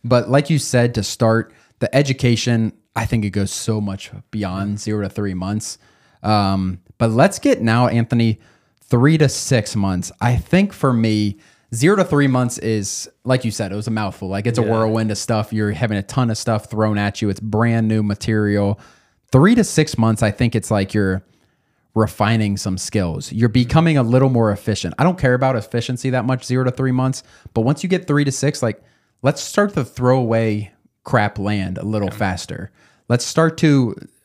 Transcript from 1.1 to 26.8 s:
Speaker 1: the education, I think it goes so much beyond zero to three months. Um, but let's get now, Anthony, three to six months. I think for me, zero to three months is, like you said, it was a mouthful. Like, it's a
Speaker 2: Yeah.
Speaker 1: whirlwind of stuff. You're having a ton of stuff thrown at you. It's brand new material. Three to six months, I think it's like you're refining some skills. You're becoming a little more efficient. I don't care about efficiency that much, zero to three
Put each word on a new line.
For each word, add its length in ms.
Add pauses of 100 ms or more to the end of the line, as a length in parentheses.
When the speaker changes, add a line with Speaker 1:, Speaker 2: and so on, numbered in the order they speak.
Speaker 1:
the 160
education, 800 (240)
I 100
think 180
it 60
goes 200
so 300
much 300 (200)
beyond 500
zero 220
to 60
three 260
months. 440 (440)
Um, 580 (180)
but 120
let's 280
get 220
now, 260
Anthony, 540 (420)
three 360
to 100
six 480
months. 340 (100)
I 160
think 360
for 200
me, 460 (360)
zero 220
to 80
three 240
months 300
is, 500 (160)
like 200
you 60
said, 200
it 60
was 120
a 40
mouthful. 360
Like, 180
it's 120
a 40
Speaker 2:
Yeah. 80
Speaker 1:
whirlwind 400
of 80
stuff. 340
You're 200
having 260
a 40
ton 280
of 80
stuff 320
thrown 280
at 220
you. 80
It's 120
brand 480
new 140
material. 800 (520)
Three 240
to 80
six 340
months, 240
I 80
think 240
it's 160
like 240
you're 300 (680)
refining 640
some 220
skills. 540
You're 160
becoming 480
a 60
little 260
more 220
efficient. 480
I 60
don't 140
care 160
about 220
efficiency 540
that 140
much, 200
zero 200
to 60
three 220